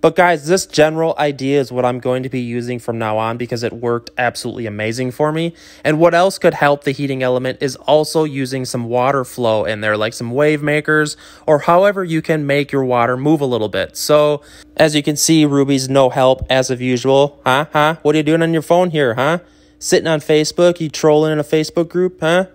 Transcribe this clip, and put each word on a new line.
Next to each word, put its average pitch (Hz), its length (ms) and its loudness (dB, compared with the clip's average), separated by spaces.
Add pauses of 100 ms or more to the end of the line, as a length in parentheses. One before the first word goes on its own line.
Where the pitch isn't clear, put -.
But 165 140 2
guys, 175 300 2
this 185 220 0
general 156 500 0
idea 143 420 -2
is 127 120 -4
what 123 120 -2
I'm 127 160 0
going 127 240 -2
to 123 60 -8
be 127 120 -6
using 120 360 -6
from 117 220 -8
now 107 180 -2
on 113 200 -4
because 117 260 -6
it 117 100 -4
worked 120 460 -6
absolutely 120 480 -4
amazing 113 420 -6
for 151 220 -2
me. 165 240 -4 (280)
And 151 140 0
what 170 160 4
else 185 240 2
could 165 160 2
help 143 300 2
the 143 80 -2
heating 135 320 -4
element 127 360 -2
is 135 180 -4
also 156 460 2
using 135 420 -6
some 120 200 -8
water 123 380 0
flow 110 420 -2
in 107 160 -6
there, 107 160 -2
like 110 160 -4
some 120 160 -8
wave 147 320 0
makers, 151 560 -2 (300)
or 151 120 4
however 190 440 2
you 160 180 -2
can 156 240 -2
make 139 260 0
your 139 120 0
water 123 340 0
move 147 240 0
a 139 60 -2
little 110 220 -2
bit. 90 280 -6
So, 147 440 2 (360)
as 156 160 0
you 147 80 0
can 147 140 -2
see, 156 280 4
Ruby's 139 460 0
no 135 220 4
help 131 400 2
as 131 180 0
of 123 120 -4
usual. 135 640 0
Huh? 135 300 0
Huh? 151 300 2
What 147 100 2
are 156 60 2
you 151 40 -2
doing 160 200 2
on 165 100 0
your 160 80 0
phone 175 300 2
here, 139 240 0
huh? 147 240 0 (400)
Sitting - 280 0
on 160 120 0
Facebook? 160 600 0
You 160 100 -4
trolling 156 420 2
in 151 80 -2
a 147 40 -2
Facebook 160 460 -2
group, 180 300 -2
huh? 175 360 0